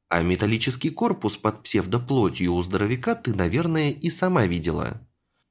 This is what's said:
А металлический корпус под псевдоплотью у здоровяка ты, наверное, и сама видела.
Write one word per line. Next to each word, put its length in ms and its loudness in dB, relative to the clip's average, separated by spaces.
А 140 2
металлический 680 0
корпус 480 -2
под 260 -2
псевдоплотью 920 0
у 80 2
здоровяка 540 0
ты, 180 -4
наверное, 580 0
и 180 -4
сама 360 2
видела. 640 -2